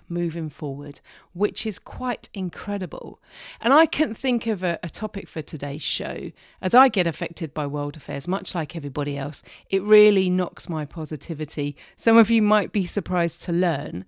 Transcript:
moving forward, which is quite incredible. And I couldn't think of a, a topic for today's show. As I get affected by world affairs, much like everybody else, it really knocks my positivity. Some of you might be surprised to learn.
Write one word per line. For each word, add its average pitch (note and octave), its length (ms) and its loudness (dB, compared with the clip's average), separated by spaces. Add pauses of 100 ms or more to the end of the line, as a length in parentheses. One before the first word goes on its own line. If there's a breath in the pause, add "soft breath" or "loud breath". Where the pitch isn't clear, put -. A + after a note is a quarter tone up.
moving E3+ 400 -2
forward, C#3+ 500 -10 (340 soft breath)
which G3 340 -2
is G3+ 100 -4
quite - 560 -8
incredible. F#3+ 880 -8 (380 loud breath)
And A#3 120 2
I D#4 140 8
couldn't B3+ 300 0
think A#3+ 320 -2
of F#3+ 160 -2
a, E3+ 180 0
a E3 80 -6
topic - 380 -8
for D#3 160 -6
today's D3 400 -8
show. - 480 -6 (280 soft breath)
As F#3 140 -2
I C4 140 8
get F#3 180 0
affected - 480 -6
by D3 140 -4
world C#3+ 300 -4
affairs, C#3+ 300 -10
much - 280 -4
like D#3+ 200 -4
everybody C#3+ 400 -4
else, C#3 280 -8 (260 loud breath)
it F#3+ 140 2
really G#3 480 8
knocks - 380 -2
my D#3 160 -2
positivity. D3 880 -6 (220 loud breath)
Some A3+ 200 6
of A3 140 8
you A3+ 100 4
might G#3 300 4
be G3 140 0
surprised F3 580 -2
to - 80 -4
learn. E3+ 560 -2